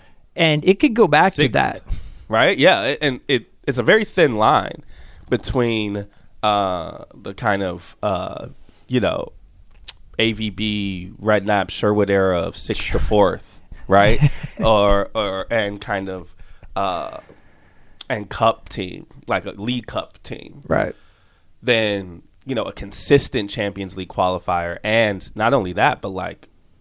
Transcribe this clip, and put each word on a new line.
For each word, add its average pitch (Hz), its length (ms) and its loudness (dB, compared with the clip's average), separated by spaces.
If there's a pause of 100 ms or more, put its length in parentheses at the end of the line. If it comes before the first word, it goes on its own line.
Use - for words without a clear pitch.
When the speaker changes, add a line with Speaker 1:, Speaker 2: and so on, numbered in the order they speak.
(360)
Speaker 1:
And 156 300 2
it 196 140 4
could 247 160 2
go 220 120 6
back 156 260 4
to - 80 0
Speaker 2:
Sixth, 120 120 2
Speaker 1:
that. 131 300 -2 (440)
Speaker 2:
right? 131 300 2
Yeah. 135 260 6
It, 139 180 -2
and 131 260 0
it, 123 200 0 (200)
it's 127 100 0
a 120 60 0
very 208 200 4
thin 147 320 2
line 110 480 2 (460)
between, 110 800 -2 (360)
uh, 95 720 -2
the - 220 -12
kind 104 260 0
of, 90 400 -8
uh, 95 460 -4 (400)
you 123 120 0
know, - 320 -2 (840)
A 113 160 0
V 110 160 -6
B, 101 600 -4 (100)
Redknapp, 101 480 2
Sherwood 104 400 2
era 95 300 2
of 85 180 -6
sixth - 340 -4
to - 80 2
fourth, - 600 2 (260)
right? 104 380 6
Speaker 1:
<laughs> - 380 -2
Speaker 2:
Or, 101 520 4
or, 95 360 -4
and 104 300 -2
kind 98 280 -4
of, 92 260 -12 (400)
uh, 92 420 -4 (920)
and 107 200 -6
cup - 400 0
team, 92 380 -10 (200)
like 98 180 -2
a 98 60 -8
League 117 360 -8
Cup - 360 -10
team. - 440 -16
Speaker 1:
Right. - 280 -2 (680)
Speaker 2:
Then, 101 600 -2 (220)
you 131 80 -6
know, 113 120 -2
a 92 80 -10
consistent 113 760 0
Champions 101 480 -6
League 92 120 -8
qualifier. 90 720 -2
And 107 520 0
not 110 180 0
only 92 200 0
that, 117 280 0
but, 104 80 -8
like, 90 400 -10 (320)